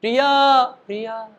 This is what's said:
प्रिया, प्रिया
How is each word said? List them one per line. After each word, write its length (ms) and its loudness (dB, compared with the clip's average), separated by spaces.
प्रिया, 240 0
प्रिया 280 -10